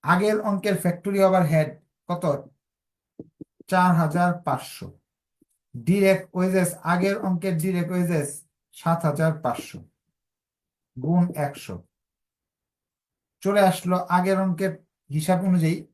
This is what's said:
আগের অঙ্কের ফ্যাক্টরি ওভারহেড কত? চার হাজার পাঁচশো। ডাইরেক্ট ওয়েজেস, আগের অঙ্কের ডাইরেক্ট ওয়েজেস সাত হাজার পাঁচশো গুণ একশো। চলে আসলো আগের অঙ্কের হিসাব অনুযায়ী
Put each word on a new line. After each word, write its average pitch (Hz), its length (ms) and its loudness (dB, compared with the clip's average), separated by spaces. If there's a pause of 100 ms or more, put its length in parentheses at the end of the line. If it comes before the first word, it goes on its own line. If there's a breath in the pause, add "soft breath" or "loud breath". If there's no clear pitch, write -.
আগের 208 400 2
অঙ্কের 202 360 -2
ফ্যাক্টরি 196 460 -2
ওভারহেড 160 560 2 (280)
কত? 170 400 -4 (1200)
চার 185 280 4
হাজার 170 380 2
পাঁচশো। - 680 -8 (800)
ডাইরেক্ট 190 560 2
ওয়েজেস, 185 500 0
আগের 196 340 0
অঙ্কের 180 400 -2
ডাইরেক্ট 175 340 -2
ওয়েজেস 170 520 -2 (280)
সাত 165 340 -2
হাজার 156 360 0
পাঁচশো - 380 -6 (1200)
গুণ 175 340 0
একশো। 101 480 -8 (1600)
চলে 202 180 2
আসলো 180 380 2
আগের 185 420 0
অঙ্কের 190 460 -2 (240)
হিসাব 175 360 0
অনুযায়ী 175 480 2